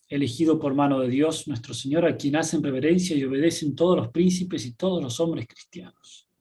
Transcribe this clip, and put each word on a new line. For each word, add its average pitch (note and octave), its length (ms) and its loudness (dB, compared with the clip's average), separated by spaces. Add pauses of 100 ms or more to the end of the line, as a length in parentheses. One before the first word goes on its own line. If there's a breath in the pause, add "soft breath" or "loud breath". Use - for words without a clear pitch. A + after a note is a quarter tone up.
elegido D3 500 2
por C#3+ 160 -2
mano C#3 260 2
de B2+ 80 0
Dios D3+ 400 0
nuestro B2 260 -8
Señor, D3+ 320 0
a C3+ 100 2
quien C#3+ 200 -2
hacen D#3+ 260 0
reverencia D#3 540 2
y C#3 80 0
obedecen C#3+ 500 0
todos E3+ 220 4
los A#2 120 -2
príncipes F3+ 580 0
y A#2+ 80 -12
todos F3+ 280 -2
los B2 180 -4
hombres D#3 260 -2
cristianos". - 800 -20 (120)